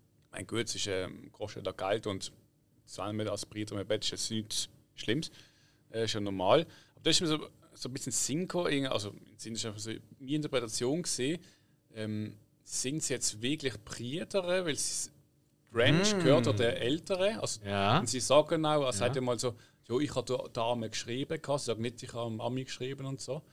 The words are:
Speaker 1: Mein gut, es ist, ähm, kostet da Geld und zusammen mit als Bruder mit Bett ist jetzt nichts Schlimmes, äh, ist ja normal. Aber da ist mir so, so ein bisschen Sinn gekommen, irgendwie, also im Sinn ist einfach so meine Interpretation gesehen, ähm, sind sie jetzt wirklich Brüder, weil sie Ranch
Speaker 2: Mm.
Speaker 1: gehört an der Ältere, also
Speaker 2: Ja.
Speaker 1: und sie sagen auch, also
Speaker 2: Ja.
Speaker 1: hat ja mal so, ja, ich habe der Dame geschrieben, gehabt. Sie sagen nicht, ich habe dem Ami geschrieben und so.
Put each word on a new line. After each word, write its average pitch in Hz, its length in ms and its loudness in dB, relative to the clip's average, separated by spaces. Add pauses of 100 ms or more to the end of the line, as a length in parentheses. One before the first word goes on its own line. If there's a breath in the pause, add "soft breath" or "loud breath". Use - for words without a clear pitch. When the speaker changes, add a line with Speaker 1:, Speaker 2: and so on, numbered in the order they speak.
(300)
Speaker 1:
Mein - 160 -10
gut, 110 200 0
es - 100 -6
ist, 98 100 -4
ähm, 92 460 -4
kostet 104 340 -8
da 95 60 -2
Geld 104 340 0
und 95 260 -4 (540)
zusammen 104 300 -6
mit 107 120 -4
als - 180 -4
Bruder 107 300 -8
mit 98 120 -6
Bett 110 160 0
ist - 60 -2
jetzt - 200 -4
nichts 110 380 -4 (260)
Schlimmes, 135 360 -2 (600 soft breath)
äh, 113 120 -2
ist 110 100 0
ja 110 60 -2
normal. 101 460 4 (280 soft breath)
Aber - 80 -20
da 160 80 2
ist 156 100 6
mir 180 80 0
so, 151 200 -2 (260)
so - 140 -10
ein 123 40 -10
bisschen 131 200 -8
Sinn 143 280 0
gekommen, 180 300 0
irgendwie, 139 220 0
also 104 180 -2
im - 280 -18
Sinn 110 160 -10
ist 107 100 -4
einfach 104 160 -8
so 110 100 -8 (280)
meine 135 180 -8
Interpretation 135 680 -2
gesehen, 147 380 -2 (540 soft breath)
ähm, 107 420 -6 (280)
sind 147 380 -4
sie 135 120 -2
jetzt 110 260 -4
wirklich 131 340 -2 (100)
Brüder, 180 800 -2
weil 160 120 0
sie - 340 -2 (640)
Ranch 143 440 8
Speaker 2:
Mm. - 20 2
Speaker 1:
gehört 127 300 8
an 107 80 4
der 117 260 2
Ältere, 185 580 0
also - 240 -4
Speaker 2:
Ja. 196 360 4
Speaker 1:
und 120 80 -2
sie 131 120 -2
sagen 151 460 6
auch, 151 200 2
also 107 180 -2
Speaker 2:
Ja. 127 40 6
Speaker 1:
hat 127 80 -2
ja 127 60 0
mal 123 160 0
so, 123 160 -2 (340 soft breath)
ja, 117 120 2
ich 147 160 -2
habe 120 100 0 (100)
der - 160 -6
Dame 117 380 0
geschrieben, 135 500 -6
gehabt. 139 200 -2
Sie - 60 -8
sagen 110 160 -2
nicht, 120 200 -6
ich 127 100 -12
habe 117 160 -4
dem 110 120 -4
Ami 127 240 -2
geschrieben 135 420 -8
und 135 140 -6
so. 147 220 -8 (100)